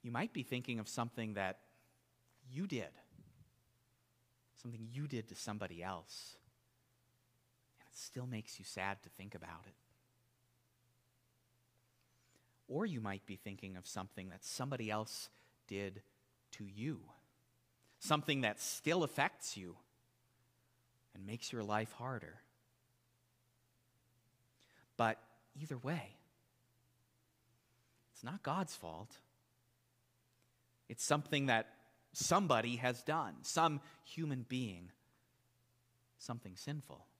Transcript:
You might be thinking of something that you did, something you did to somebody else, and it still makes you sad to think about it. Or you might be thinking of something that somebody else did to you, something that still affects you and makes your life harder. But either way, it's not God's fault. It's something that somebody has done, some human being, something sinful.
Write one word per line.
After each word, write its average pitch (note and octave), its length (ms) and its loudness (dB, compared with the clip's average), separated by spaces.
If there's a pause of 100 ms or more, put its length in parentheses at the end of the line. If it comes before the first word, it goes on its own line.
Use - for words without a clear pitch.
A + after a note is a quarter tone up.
You A#2 100 -8
might D#3+ 220 0
be C3+ 80 -2
thinking B2 380 -2
of G#2 60 -4
something A#2 460 -2
that G2 280 0 (920)
you E3 140 -2
did, A2 240 -4 (1700)
something A2+ 300 -8
you C#3+ 160 -4
did A2+ 200 -4
to F2+ 60 -14
somebody G2 480 -4
else, - 540 -8 (1400)
and - 100 -20
it - 60 -18
still - 300 -8
makes A2+ 320 -6
you F#2+ 80 -12
sad F#2+ 360 -2
to - 60 -20
think G2 260 -14
about E2+ 320 -12
it. G2 60 -20 (3000)
Or D#3 160 2
you D#3+ 160 0
might G2 240 -2
be G2 120 -8
thinking G2 420 -8
of F2+ 80 -12
something F#2+ 420 -6
that F#2 160 -14
somebody B2+ 460 -2
else G#2+ 400 -2 (380)
did G2 340 -4 (500)
to G#2 140 -10
you, G#2+ 340 -4 (960)
something D3 440 4
that G#2+ 180 4
still E3 440 4
affects - 520 2
you F2+ 180 -8 (1400)
and F#2+ 100 -12
makes A2 260 -4
your A#2 120 -2
life G#2+ 300 2
harder. A#2+ 420 -6 (2750)
But A2 200 6 (400)
either D3 200 -6
way, C3 320 -2 (2000)
it's - 100 -18
not F#3 200 -6
God's E3 320 0
fault. E2 420 -8 (1700)
It's - 120 -4
something D3 440 6
that A2+ 220 6 (440)
somebody B2 640 6
has B2 260 2
done, D3+ 380 0
some D#3+ 400 4 (240)
human C#3+ 420 -2
being, G2 440 -4 (1300)
something A#2 360 -6
sinful. C#3+ 520 -8 (140)